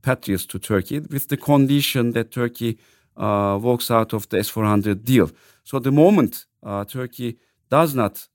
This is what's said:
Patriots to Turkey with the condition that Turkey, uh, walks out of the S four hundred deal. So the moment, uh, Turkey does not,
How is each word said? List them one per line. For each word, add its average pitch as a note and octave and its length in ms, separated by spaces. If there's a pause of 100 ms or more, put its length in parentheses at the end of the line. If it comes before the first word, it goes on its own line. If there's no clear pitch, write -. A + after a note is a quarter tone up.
Patriots G2 460
to F#2+ 120
Turkey G#2+ 400
with C#3 280
the C#3+ 100
condition C#3 760
that A2+ 180
Turkey, A#2+ 460 (400)
uh, G2+ 440
walks A#2+ 300
out A2+ 220
of G#2+ 160
the G#2 100
S G2+ 100
four A2 160
hundred G#2 380
deal. B2+ 260 (340)
So C3+ 160
the C3 120
moment, D#3+ 540 (180)
uh, G2+ 220
Turkey B2 520 (320)
does D3 240
not, A#2 420